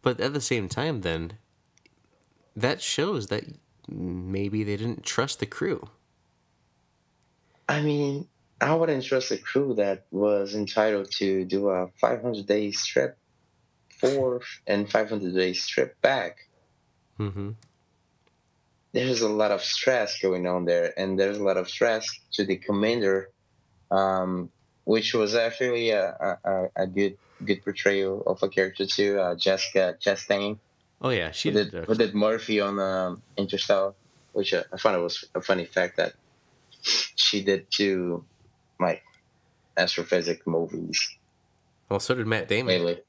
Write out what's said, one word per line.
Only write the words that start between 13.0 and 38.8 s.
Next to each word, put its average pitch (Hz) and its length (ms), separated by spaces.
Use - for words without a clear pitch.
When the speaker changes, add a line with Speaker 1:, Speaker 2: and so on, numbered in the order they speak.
Speaker 2:
forth 127 460
and 101 240
five 110 180
hundred 95 260
day 92 200
trip - 480
back. 123 460
Speaker 1:
Mm-hmm. 101 340
Speaker 2:
There's 120 300
a 110 60
lot 107 220
of 101 120
stress - 580
going 90 260
on 90 200
there, 85 320
and 95 200
there's 101 200
a 104 40
lot 95 140
of 90 140
stress 113 360
to 101 120
the 98 120
commander, 101 720
um, 92 600
which 110 300
was 107 200
actually 117 560
a, 92 540
a, 98 60
a, 92 180
a - 20
good, 95 300
good 98 200
portrayal 98 640
of - 160
a 98 60
character 95 380
too, 101 320
uh, 90 160
Jessica 95 680
Chastain. 101 580
Speaker 1:
Oh, 131 60
yeah, 90 240
she - 160
Speaker 2:
who 143 80
Speaker 1:
did 104 140
Speaker 2:
did, 87 100
Speaker 1:
that. 82 80
Speaker 2:
who 110 80
did 107 180
Murphy 107 460
on, 101 180
um, 95 440
Interstellar, 98 580
which, 98 220
uh, 85 80
I 92 40
found 98 200
it 87 60
was - 220
a 90 60
funny 90 240
fact 90 320
that 85 160
she - 600
did 98 280
two, 90 540
like, 87 240